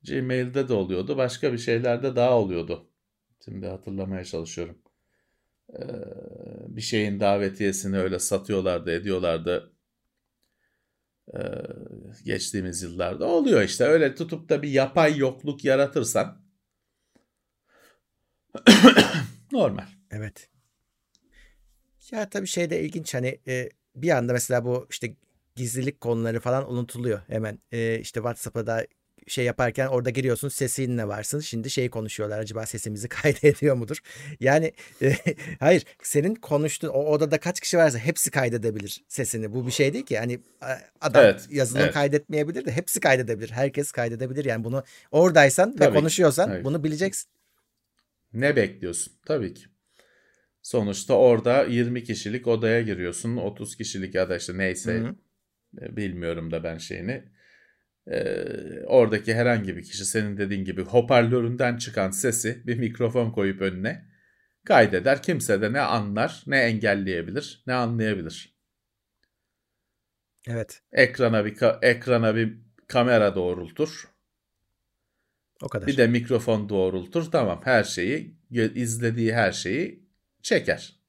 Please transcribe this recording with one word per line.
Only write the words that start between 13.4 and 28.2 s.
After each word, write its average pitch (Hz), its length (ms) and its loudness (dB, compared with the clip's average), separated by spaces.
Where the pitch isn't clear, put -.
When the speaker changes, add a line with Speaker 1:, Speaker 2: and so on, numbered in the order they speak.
Speaker 1:
işte. - 220 0
Öyle 151 300 4
tutup 165 340 -10
da 143 140 0
bir 147 80 -6
yapay 143 480 4
yokluk 135 460 -2
yaratırsan 135 840 0
<coughs> - 1000 8
normal. 165 340 0
Speaker 2:
Evet. 107 380 -12
Ya 214 180 -6
tabii 196 180 -6
şey 170 240 -2
de 170 120 -2
ilginç, 156 320 -8
hani, 127 240 -4
e, 127 200 -4
bir 147 140 -2
anda 123 220 2
mesela 120 320 0
bu 123 260 -4
işte - 240 -10
gizlilik 127 440 -6
konuları 117 400 -2
falan 131 320 -2
unutuluyor 120 560 -4
hemen. 110 300 -6
E, 113 280 -2
işte - 180 -8
WhatsApp'a 117 480 -6